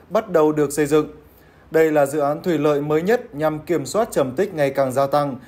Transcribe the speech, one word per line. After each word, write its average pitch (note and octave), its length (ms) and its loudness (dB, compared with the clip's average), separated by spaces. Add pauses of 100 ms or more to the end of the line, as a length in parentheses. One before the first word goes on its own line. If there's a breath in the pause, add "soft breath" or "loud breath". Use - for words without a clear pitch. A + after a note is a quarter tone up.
bắt G3 200 -2
đầu D#3 220 4
được D3 220 0
xây D3+ 120 0
dựng. D3+ 220 2 (640 soft breath)
Đây D#3+ 200 4
là D3 140 4
dự C#3+ 140 -4
án D3 220 -2
thủy E3+ 160 0
lợi D3 240 2
mới D3+ 200 0
nhất G#3 340 -2
nhằm D#3 240 -2
kiểm D3+ 260 -4
soát A3 260 -2
trầm C3+ 200 0
tích F#3 220 -4
ngày D3 160 0
càng C3+ 220 -2
gia C#3 160 0
tăng C#3+ 280 0 (120)